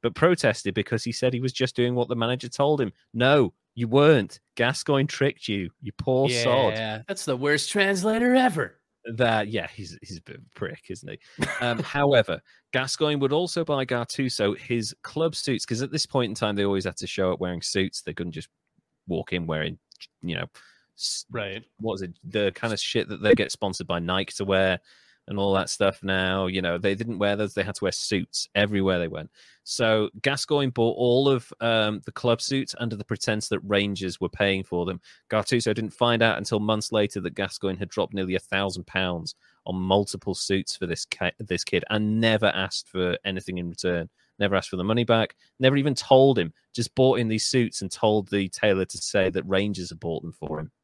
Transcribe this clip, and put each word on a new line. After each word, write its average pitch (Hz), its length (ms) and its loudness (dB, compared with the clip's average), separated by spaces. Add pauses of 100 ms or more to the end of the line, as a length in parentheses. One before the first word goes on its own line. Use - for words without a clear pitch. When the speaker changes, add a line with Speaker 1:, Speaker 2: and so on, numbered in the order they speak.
Speaker 1:
but 117 120 -2
protested 160 600 2
because 110 280 -2
he 117 100 -6
said 127 200 0
he 123 80 -4
was 127 120 -2
just - 240 -2
doing 123 180 2
what 120 140 0
the 120 80 -2
manager 120 320 -2
told 143 320 2
him. 110 120 -2 (220)
No, 127 380 6 (220)
you 117 140 -4
weren't. 139 520 6 (160)
Gascoigne 135 500 2
tricked - 420 -2
you, 98 220 -2 (100)
you 110 160 -12
poor 131 320 2
sod. 120 460 2
Speaker 2:
Yeah, 110 340 -6
that's 190 160 -8
the 135 120 -2
worst 143 340 0
translator 208 640 2
ever. 180 420 2 (400)
Speaker 1:
That, 113 320 2
yeah, 110 200 -4
he's, 82 340 -16
he's 85 160 -14
a - 40 -18
bit - 140 -18
of - 60 -20
a - 160 -20
prick, - 320 -10
isn't - 180 -14
he? - 380 -8 (160)
Um, 120 160 -2
Speaker 2:
<laughs> 113 40 -6
Speaker 1:
however, 139 600 2 (300)
Gascoigne 147 460 0
would 139 140 2
also 170 320 0
buy 135 220 -2
Gattuso 120 720 -2
his 113 440 -4
club 160 320 -2
suits, - 300 -2
'cause 117 160 -4
at 139 100 -6
this 151 140 -2
point 123 240 0
in 104 60 -6
time, 107 200 0
they 101 120 2
always 98 180 0
had 87 140 -6
to 92 80 -8
show 92 260 0
up 82 80 -4
wearing 90 220 -4
suits. - 400 -2
They - 100 -8
couldn't 87 200 -6
just 78 160 -12 (600)
walk 82 240 -4
in 85 140 -4
wearing, 80 320 -4 (420)
you 87 160 -6
know, - 100 -6 (520)
s-, - 320 -6
Speaker 2:
Right. 104 340 -8 (140)
Speaker 1:
what 110 140 -4
was 95 100 -6
it? 87 100 -10 (120)
The 101 300 0
kind 113 200 -4
of - 40 -6
shit - 300 -2
that 104 140 -10
they 107 120 8
get 113 160 0
sponsored 95 360 -4
by 87 140 -2
Nike 92 360 -2
to 101 80 -4
wear 95 360 2 (480)
and 101 100 -6
all 98 160 2
that 95 160 0
stuff - 320 0
now. 95 440 0
You 92 140 -2
know, 87 160 0
they 98 200 0
didn't 113 220 -6
wear 101 180 2
those. 104 180 -4
They 101 80 -2
had 101 140 -4
to - 80 -6
wear 90 80 0
suits - 640 -4
everywhere 98 440 2
they 85 80 -2
went. 80 240 -10 (320)
So 110 480 2 (120)
Gascoigne 139 480 0
bought 117 260 2
all 123 320 4
of, 127 320 0
um, 110 440 2
the - 60 -12
club 120 300 0
suits - 380 -4
under 113 180 -6
the 104 80 -10
pretense 107 440 -4
that 101 120 -2
Rangers 98 600 0
were 90 100 -2
paying 98 340 0
for 87 220 -4
them. 92 140 -6 (300)
Gattuso 110 420 0
didn't 110 200 -4
find 117 300 2
out 113 160 4
until 104 200 -2
months 104 320 0
later 104 300 0
that 90 160 -6
Gascoigne 95 420 -4
had 95 120 -6
dropped 95 240 -4
nearly 92 200 -2
a 92 60 0
thousand 95 480 -4
pounds 87 480 -4 (300)
on 92 100 -4
multiple 95 580 0
suits - 400 -2
for 92 120 -6
this 82 180 -6
ki-, - 340 -4
this 95 240 -4
kid 90 280 -2
and 107 300 0
never 110 260 4
asked - 420 -2
for 90 360 -2
anything 92 340 -6
in 87 100 -4
return. 85 400 -2 (320)
Never 98 160 2
asked - 140 0
for 95 60 -4
the 90 80 -2
money 113 200 2
back. 113 320 2 (240)
Never 131 160 6
even 139 180 0
told 135 460 6
him. 82 120 -2 (220)
Just - 220 -4
bought 127 240 6
in 113 80 0
these 110 160 0
suits - 380 0
and 95 100 -8
told 107 380 2
the 98 180 2
tailor 95 380 2
to - 120 -14
say 95 320 0
that 85 160 -4
Rangers 95 440 -2
had 82 100 -14
bought 82 220 -4
them 82 100 -10
for 78 260 -8
him. 80 140 -10 (120)